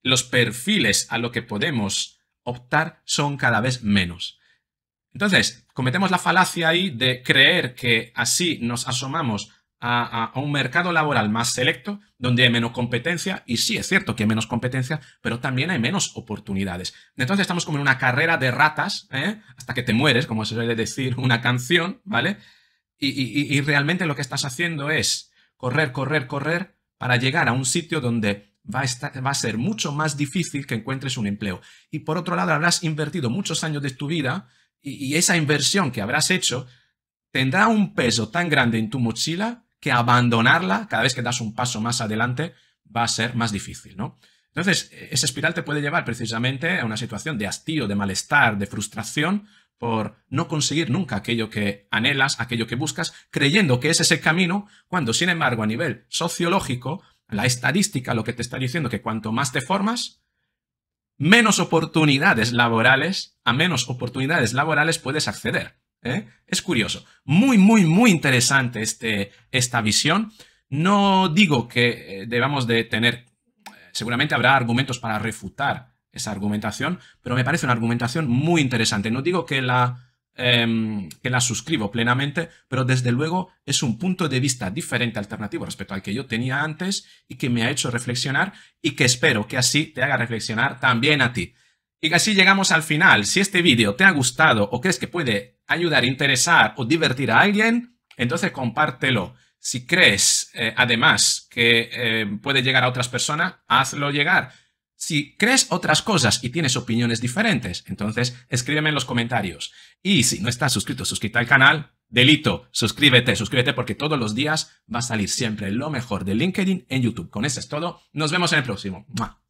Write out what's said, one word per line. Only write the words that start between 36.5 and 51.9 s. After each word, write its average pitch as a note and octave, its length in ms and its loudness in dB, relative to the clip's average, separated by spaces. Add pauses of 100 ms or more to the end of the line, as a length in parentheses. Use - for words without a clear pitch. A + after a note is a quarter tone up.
tendrá C3+ 360 2
un G#3+ 280 2
peso A#2 340 0
tan F3 200 -2
grande B2 280 2
en A2 140 -2
tu C3 80 -4
mochila E3+ 640 -4 (160)
que D3 100 -2
abandonarla A#2+ 960 4
cada A#2 160 0
vez A2 120 0
que A#2+ 80 -6
das A#2+ 180 -4
un G#2+ 120 -8
paso B2 280 -4
más A2 180 -2
adelante B2 540 -4 (420)
va A#2 80 0
a A#2 40 0
ser A#2+ 280 -4
más A2+ 160 -2
difícil, - 460 -10
¿no? B2 220 -10 (280)
Entonces, F3 440 -2 (180)
esa C#3+ 160 -2
espiral D3+ 280 -2
te E3 100 -6
puede D3 180 -2
llevar C#3+ 240 -2
precisamente B2+ 760 -4
a D3 60 -4
una A2 120 -4
situación B2+ 400 -8
de G#2 100 -4
hastío, C#3+ 400 -4
de G2+ 80 -2
malestar, G#2 600 0
de G2 100 -4
frustración D3+ 800 -4 (300)
por A2+ 400 -4 (120)
no D#3+ 180 -2
conseguir D3+ 440 -2
nunca C#3+ 240 -2
aquello A2 340 -2
que G2+ 400 -4
anhelas, C3 500 0